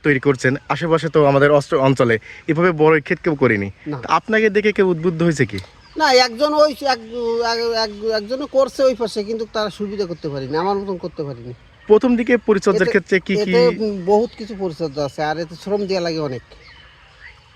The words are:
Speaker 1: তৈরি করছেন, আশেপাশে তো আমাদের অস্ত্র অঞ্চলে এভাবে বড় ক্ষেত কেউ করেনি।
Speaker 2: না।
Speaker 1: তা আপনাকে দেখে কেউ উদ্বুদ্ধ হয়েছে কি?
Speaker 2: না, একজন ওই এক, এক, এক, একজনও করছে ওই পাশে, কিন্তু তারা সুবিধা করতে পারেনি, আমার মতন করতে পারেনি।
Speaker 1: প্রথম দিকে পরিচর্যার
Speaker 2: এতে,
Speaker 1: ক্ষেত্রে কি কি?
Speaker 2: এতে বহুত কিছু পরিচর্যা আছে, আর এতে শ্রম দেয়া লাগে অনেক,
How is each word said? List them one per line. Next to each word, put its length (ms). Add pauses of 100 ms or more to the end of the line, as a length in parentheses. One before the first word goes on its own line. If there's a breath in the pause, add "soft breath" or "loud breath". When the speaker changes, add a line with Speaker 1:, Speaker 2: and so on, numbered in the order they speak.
Speaker 1:
তৈরি 160
করছেন, 360 (140)
আশেপাশে 400
তো 160
আমাদের 260
অস্ত্র 260
অঞ্চলে 420 (280 loud breath)
এভাবে 240
বড় 300
ক্ষেত 220
কেউ 120
করেনি। 360 (160)
Speaker 2:
না। 100
Speaker 1:
তা 120
আপনাকে 400
দেখে 220
কেউ 180
উদ্বুদ্ধ 340
হয়েছে 220
কি? 120 (400)
Speaker 2:
না, 160
একজন 400
ওই 180
এক, 160
এক, 100 (800)
এক, 280
একজনও 420
করছে 360
ওই 120
পাশে, 280
কিন্তু 300
তারা 160
সুবিধা 360
করতে 240
পারেনি, 280
আমার 180
মতন 220
করতে 260
পারেনি। 300 (340)
Speaker 1:
প্রথম 280
দিকে 220
পরিচর্যার 440
Speaker 2:
এতে, 80
Speaker 1:
ক্ষেত্রে 300
কি 160
কি? 60
Speaker 2:
এতে 360 (280)
বহুত 320
কিছু 220
পরিচর্যা 460
আছে, 180
আর 140
এতে 180
শ্রম 320
দেয়া 140
লাগে 180
অনেক, 220 (1160)